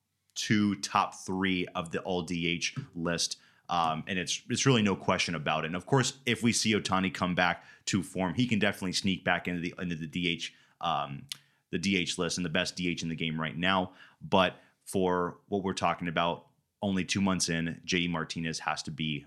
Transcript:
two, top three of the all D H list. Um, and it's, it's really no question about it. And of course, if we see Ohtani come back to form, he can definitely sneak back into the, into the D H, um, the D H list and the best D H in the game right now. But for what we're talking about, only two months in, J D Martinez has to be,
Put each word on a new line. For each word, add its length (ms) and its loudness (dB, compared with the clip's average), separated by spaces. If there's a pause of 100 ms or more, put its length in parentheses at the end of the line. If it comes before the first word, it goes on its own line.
(360)
two, 400 2
top 400 0
three 600 -2
of 160 -4
the 100 -2
all 200 -2
D 260 -2
H 280 -2 (200)
list. 420 -2 (300)
Um, 400 0
and 100 -4
it's, 320 -4
it's 160 0
really 180 6
no 120 4
question 400 0
about 280 0
it. 40 -4
And 80 -4
of 100 -6
course, 280 4 (120)
if 180 0
we 100 4
see 200 2
Ohtani 400 2
come 220 0
back 300 2 (220)
to 160 2
form, 320 -2
he 120 2
can 120 2
definitely 340 0
sneak 320 0
back 220 2
into 120 -2
the, 220 -4
into 140 -4
the 120 -6
D 220 -2
H, 240 -4 (280)
um, 420 -2 (480)
the 60 0
D 200 2
H 200 -2
list 200 -2
and 80 -2
the 40 -4
best 260 0
D 140 -4
H 140 -4
in 60 -4
the 60 -4
game 240 -4
right 180 -4
now. 340 2 (300)
But 340 4 (300)
for 520 0 (100)
what 160 -2
we're 100 -2
talking 340 0
about, 380 0 (380)
only 200 0
two 180 0
months 280 2
in, 360 -2
J 160 2
D 60 0
Martinez 520 -4
has 240 -4
to 80 -8
be, 360 -4